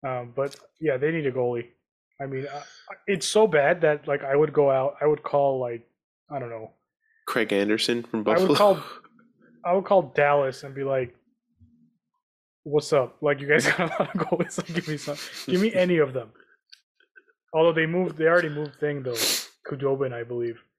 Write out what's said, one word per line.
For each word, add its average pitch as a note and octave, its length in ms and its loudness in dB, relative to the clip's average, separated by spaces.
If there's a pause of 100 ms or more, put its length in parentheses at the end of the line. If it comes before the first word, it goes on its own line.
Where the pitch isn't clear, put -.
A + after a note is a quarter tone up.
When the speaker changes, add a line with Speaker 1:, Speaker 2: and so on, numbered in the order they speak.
Speaker 1:
Um, B2 260 -8
but, C#3 220 -4 (240)
yeah, D3+ 160 0
they C#3+ 160 0
need E3 140 -2
a C3 80 0
goalie. A#2+ 340 -2 (540)
I C#3 60 -8
mean, C3+ 200 -8
uh, C#3 160 -12 (440)
it's G3 200 -2
so G#3+ 180 4
bad D#3+ 360 4
that, D3+ 260 0
like, D3 160 -2
I C#3 140 0
would D3+ 160 2
go C#3 180 4
out, C3+ 300 0
I D3 60 0
would D3+ 160 2
call, C#3 360 2
like, A#2+ 260 -6 (460)
I C#3+ 80 -8
don't A#2+ 100 -10
know. A2 220 -14 (540)
Speaker 2:
Craig A2+ 260 0
Anderson G#2+ 520 0
from A2+ 180 -6
Speaker 1:
I G#2+ 160 2
would F#3+ 100 2
Speaker 2:
Buffalo? D3 80 4
Speaker 1:
call, F#3+ 280 4 (840)
I F3 80 2
would F#3+ 120 2
call F3 300 2
Dallas C#3+ 480 2
and C3+ 100 -16
be C#3 120 -8
like, C3 280 -2 (1500)
"What's D3 300 0
up? C3 280 0
Like, C#3+ 180 0
you C#3 80 -10
guys D3 180 4
<laughs> - 20 2
got - 120 0
a F#3 40 2 (200)
lot - 120 -6
of F3 60 -2
goalies. E3+ 360 -4
Like, F3 160 -10
give E3+ 140 -4
me D3+ 100 -6
some, C#3+ 200 -10 (280)
give F3+ 160 0
me A3 120 2
any F3+ 240 2
of C#3 160 2
them." A#2 180 -8 (1200)
Although D#3+ 200 4
they D#3+ 120 0
moved, E3+ 320 -2
they D#3+ 80 -2
already E3 240 2
moved D3 300 -8
thing, D3 240 -4
though. B2 140 -6 (520)
Khudobin, C3+ 440 -2
I A#2 100 -8
believe. A#2+ 360 -6 (200)